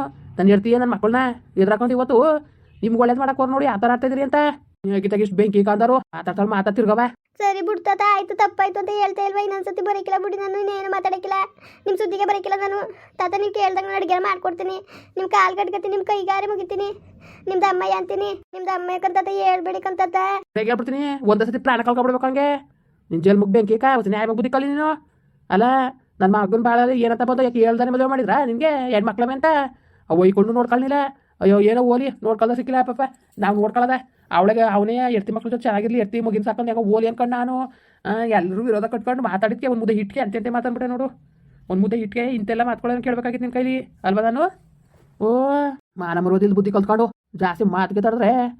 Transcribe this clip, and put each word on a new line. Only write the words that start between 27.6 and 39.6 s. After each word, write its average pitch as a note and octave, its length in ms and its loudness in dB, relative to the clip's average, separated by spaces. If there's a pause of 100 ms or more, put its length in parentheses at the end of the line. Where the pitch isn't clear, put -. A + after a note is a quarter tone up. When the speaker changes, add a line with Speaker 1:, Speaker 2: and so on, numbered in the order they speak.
Speaker 1:
ಹೇಳ್ದಾನೆ A#3+ 300 0
ಮದುವೆ C4 180 2
ಮಾಡಿದ್ರಾ A#3 240 0 (120)
ನಿನ್ಗೆ D4 220 0 (220)
ಹೆಣ್ಮಕ್ಳವೆ A#3+ 440 0
ಅಂತ? D#4 120 2 (580)
ಅವ್ E3 140 2
ಒಯ್ಕೊಂಡು G3 380 4
ನೋಡ್ಕೊಳ್ನಿಲ್ಲ. B3+ 380 0 (440)
ಅಯ್ಯೋ, G3 120 6 (140)
ಏನೋ A#3+ 120 2 (120)
ಓಲಿ C4 160 0 (160)
ನೋಡ್ಕೊಳ್ದ A3+ 320 2
ಸಿಕ್ಕಿಲ್ಲ B3+ 320 0
ಪಾಪ, B3 120 -4 (420)
ನಾವ್ G3+ 180 2
ನೋಡ್ಕೊಳದ. A#3+ 340 0 (400)
ಅವಳಿಗೆ G#3+ 280 4 (120)
ಅವನೇ G#3 180 0 (240)
ಎರ್ತಿ G3+ 180 -4
ಮಕ್ಳ A3+ 180 -8
ಜೊತೆ A#3+ 120 -6
ಚೆನ್ನಾಗಿರ್ಲಿ, A3+ 380 0
ಎರ್ತಿ G#3 240 -4
ಮಗಿನ G#3+ 200 -2
ಸಾಕೊಂಡು A#3 240 -4
ಯಾಕೋ A3+ 120 -2 (120)
ಓಲಿ A3+ 140 2
ಅನ್ಕೊಂಡು A#3+ 300 -2
ನಾನು, B3 160 -4 (500)
ಆ, - 60 -2 (260)
ಎಲ್ರೂ F#3 300 -2
ವಿರೋಧ G#3+ 260 0
ಕಟ್ಕೊಂಡು B3 340 -2
ಮಾತಾಡಿದ್ಕೆ A3 440 -2